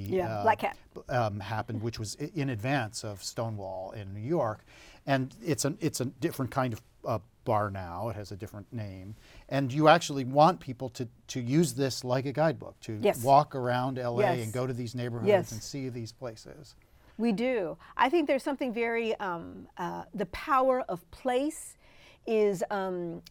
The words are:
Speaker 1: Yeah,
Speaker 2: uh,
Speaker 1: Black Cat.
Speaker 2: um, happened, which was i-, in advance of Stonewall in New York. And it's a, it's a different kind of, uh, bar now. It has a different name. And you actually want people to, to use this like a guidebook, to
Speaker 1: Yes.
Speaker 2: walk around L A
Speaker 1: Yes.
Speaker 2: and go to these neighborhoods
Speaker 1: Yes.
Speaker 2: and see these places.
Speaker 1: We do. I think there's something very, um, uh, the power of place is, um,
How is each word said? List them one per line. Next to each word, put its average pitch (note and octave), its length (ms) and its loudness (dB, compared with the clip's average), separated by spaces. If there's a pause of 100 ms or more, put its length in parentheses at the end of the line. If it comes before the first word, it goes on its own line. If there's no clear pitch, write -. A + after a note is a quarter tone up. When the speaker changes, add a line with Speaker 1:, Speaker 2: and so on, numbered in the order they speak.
Speaker 1:
Yeah, A2 300 -2
Speaker 2:
uh, G#2 40 -2
Speaker 1:
Black G#2+ 160 4
Cat. - 180 -4 (320)
Speaker 2:
um, A2 300 0
happened, G#2+ 420 -6
which A#2 180 -4
was G#2+ 220 -8
i-, D3 140 -6
in C#3 140 -2
advance A#2+ 540 -2
of G#2 200 -8
Stonewall G2 680 -6
in G2+ 220 -10
New G#2 80 -10
York. A#2+ 440 0 (400)
And C3 360 0
it's D3+ 240 0
a, C#3 160 0
it's - 180 -2
a B2 60 0
different C3+ 460 -4
kind B2+ 220 0
of, - 80 -8 (240)
uh, A#2+ 140 0 (240)
bar G#2 280 2
now. F#2+ 380 -6
It F#2+ 60 -6
has G2+ 160 -10
a G#2+ 40 -10
different G2+ 360 -12
name. G2+ 440 -10 (340)
And C3+ 240 0
you D3+ 140 6
actually D3+ 380 6
want D3 340 6
people B2+ 300 -8
to, A#2+ 180 -6 (220)
to B2+ 120 -6
use C3 320 4
this C3 300 -2
like B2+ 240 0
a C#3+ 40 -2
guidebook, D3+ 500 -2
to A2 200 -6
Speaker 1:
Yes. C#3 220 2
Speaker 2:
walk C#3 320 8
around B2+ 420 0
L A#2+ 220 0
A F#3 160 4
Speaker 1:
Yes. A#2+ 80 -2
Speaker 2:
and A2 100 -6
go B2+ 140 0
to C3 60 -2
these A#2+ 200 -6
neighborhoods A#2+ 340 -4
Speaker 1:
Yes. G3 240 6
Speaker 2:
and A2 120 -10
see C3+ 260 -8
these A#2 220 -8
places. - 640 -14 (420)
Speaker 1:
We A3+ 140 2
do. G#3 460 -2 (200)
I B3 120 6
think D#4 180 2
there's C#4 160 2
something C#4 280 -2
very, A#3 440 -2
um, F3+ 520 -8 (100)
uh, F3 260 -6 (100)
the G3+ 140 -4
power C4 540 2
of - 280 -8
place C4 680 -2 (500)
is, G#3 420 4
um, F3+ 600 -4